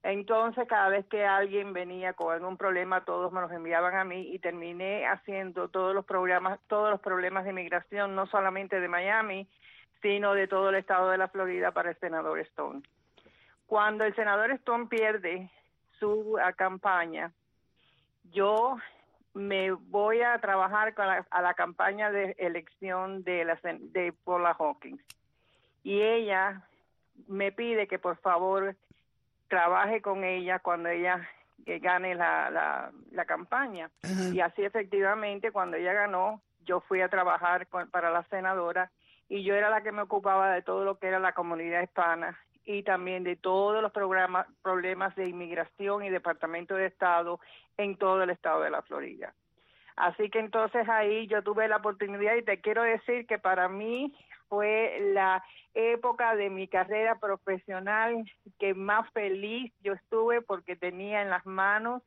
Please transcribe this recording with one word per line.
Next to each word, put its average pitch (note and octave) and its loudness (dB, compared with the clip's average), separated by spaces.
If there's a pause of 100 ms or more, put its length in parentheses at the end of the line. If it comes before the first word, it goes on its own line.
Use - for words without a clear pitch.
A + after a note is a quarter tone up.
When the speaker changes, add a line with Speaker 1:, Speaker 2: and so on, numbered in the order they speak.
Speaker 1:
Entonces, A3+ 0
cada G3+ 4
vez G3 2
que G#3 0
alguien G3 2
venía F3+ -4
con E3 -2
algún F3+ -6
problema, F#3 0
todos F3+ -2
me F#3 -2
los F3 -4
enviaban E3+ 0
a F#3+ 2
mí F#3 -8
y F#3 -10
terminé F3 -4
haciendo F#3 -4
todos F#3+ -2
los G3 -2
programas, F#3 0 (100)
todos G#3+ 2
los G3+ 0
problemas F#3 -2
de G3 -4
inmigración, F#3 -4
no F#3+ -2
solamente F#3+ 0
de F3 -2
Miami, G3 0 (540)
sino G3+ 2
de F#3+ 4
todo F#3+ 2
el F#3+ 4
estado F#3 2
de F#3 2
la F#3 2
Florida F3+ -2
para F3 -2
el - -10
senador D#3+ -2
Stone. D3 -8 (840)
Cuando G#3+ 2
el G#3 0
senador G#3+ 2
Stone A#3+ -2
pierde F#3+ -2 (480)
su, G#3+ 0
ah, F#3 2
campaña, F3 -2 (1000)
yo G#3+ 4 (580)
me G3 0
voy G#3 0
a A#3+ 2
trabajar G3+ 2
con G3+ 0
la, F#3 0
a F3+ 2
la F3 2
campaña F#3+ 0
de G3 -2
elección F#3 -6
de F3+ -2
la E3 -2
sen-, - -8
de F3 0 (120)
Paula F3 2
Hawkins. C#3+ -4 (840)
Y G3+ 0
ella G3+ 2 (680)
me G3 -2
pide A3+ 0
que F#3 -4
por F3 -2
favor F#3+ 2 (720)
trabaje F#3+ 4
con G3 -2
ella F#3 -2
cuando E3+ -2
ella, F3 0 (360)
que E3+ -6
gane F3+ 0
la, D#3+ 2
la, D3+ -2 (220)
la F3 -4
campaña. F3 -4 (120)
Speaker 2:
Ajá. F#3 -2
Speaker 1:
Y F#3 0
así E3+ 0
efectivamente, G3+ 0
cuando F3+ -2
ella F3+ 0
ganó, G3+ 0 (220)
yo F3+ 0
fui F#3 -2
a F#3 2
trabajar F3+ 2
con, F3 -6
para E3+ 2
la E3+ 0
senadora F#3 -2 (380)
y G3 -4
yo G3+ 2
era G#3 4
la G#3+ 2
que G#3 -4
me G#3 -4
ocupaba F#3+ 2
de F3+ 0
todo F#3+ -2
lo G3 -2
que F#3+ -6
era F#3 2
la F3+ 2
comunidad E3+ -2
hispana E3+ -2 (260)
y G3+ -6
también F#3 -2
de F3 -2
todos G3+ 2
los G#3 -2
programas, F#3 0 (160)
problemas F#3 -2
de F#3 -4
inmigración F3 -4
y G3 -6
Departamento E3+ -4
de F#3+ 0
Estado F3 0 (380)
en G3+ -2
todo F#3+ 4
el F3+ 0
estado D#3+ 0
de D#3 0
la D3 -2
Florida. - -10 (600)
Así F#3+ 0
que A3+ 0
entonces A3 0
ahí G#3+ 2
yo G#3 2
tuve G#3 0
la G#3+ 4
oportunidad G3+ 0
y A#3+ 2
te G#3 -2
quiero G#3+ 2
decir A#3 0
que G#3+ -2
para F#3 2
mí A#3 -4 (360)
fue G#3 0 (140)
la F#3+ 2 (300)
época A#3 2
de G3+ 0
mi F#3+ -6
carrera G#3+ 2
profesional G3+ -2 (340)
que G3 0
más G#3 0
feliz G#3+ -4 (100)
yo G3 -2
estuve A3+ 0
porque F3+ -6
tenía F#3+ -4
en G3 -2
las F3+ -2
manos G#3 0